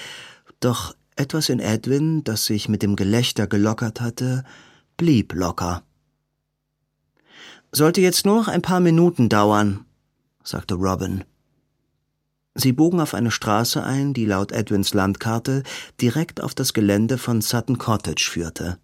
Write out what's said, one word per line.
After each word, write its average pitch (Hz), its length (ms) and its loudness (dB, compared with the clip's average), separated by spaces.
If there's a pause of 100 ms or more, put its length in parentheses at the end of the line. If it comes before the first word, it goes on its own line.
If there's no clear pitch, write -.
(600)
doch - 340 -2 (220)
etwas 147 320 -2
in 127 120 0
Edwin, 143 640 0
das 107 220 -4
sich 107 220 -2
mit 104 140 -2
dem 101 140 0
Gelächter 107 500 0
gelockert 110 540 -2
hatte, 127 440 -4 (520)
blieb 147 360 2
locker. 87 500 -4 (1900)
"Sollte 160 280 4
jetzt 180 240 2
nur 202 120 4
noch 226 120 0
ein 180 140 0
paar 180 180 2
Minuten 170 480 4
dauern", 104 560 4 (580)
sagte - 320 -8
Robin. 95 500 -2 (1300)
Sie 123 180 2
bogen 165 280 4
auf 151 140 -2
eine 110 180 0
Straße 110 500 0
ein, 139 320 -2
die 117 120 -2
laut 101 260 0
Edwins 104 420 0
Landkarte 113 680 -2 (360)
direkt 147 400 0
auf - 140 -8
das - 180 -4
Gelände 110 460 2
von 120 220 -2
Sutton 120 380 -2
Cottage 95 520 -2
führte. 85 540 -6